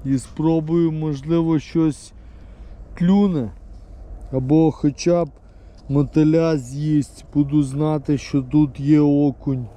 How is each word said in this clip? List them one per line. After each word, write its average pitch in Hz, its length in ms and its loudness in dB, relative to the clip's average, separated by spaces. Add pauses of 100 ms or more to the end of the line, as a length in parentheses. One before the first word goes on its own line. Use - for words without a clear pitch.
і 135 120 0
спробую, 165 720 0
можливо, 156 680 -2
щось - 540 -2 (840)
клюне, 175 540 2 (800)
або 143 400 2
хоча 170 540 0
б - 40 -14 (600)
мотиля 156 680 2
з'їсть, 143 760 -4
буду 143 300 2
знати, 147 540 -2
що 139 240 -2
тут 139 380 0
є 147 200 4
окунь. 143 760 0